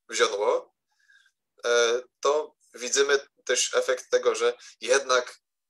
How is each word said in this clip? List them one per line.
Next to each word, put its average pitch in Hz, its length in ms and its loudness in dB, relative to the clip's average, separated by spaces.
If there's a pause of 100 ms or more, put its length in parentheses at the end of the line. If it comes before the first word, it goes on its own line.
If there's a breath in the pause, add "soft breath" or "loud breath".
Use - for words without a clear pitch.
wziąło, 113 640 -2 (920 soft breath)
e, 120 360 2 (180)
to 147 360 -2 (180)
widzimy 131 460 0 (260)
też - 300 -2
efekt - 340 -2
tego, 123 260 2
że 117 180 0 (280 loud breath)
jednak 127 580 0 (300)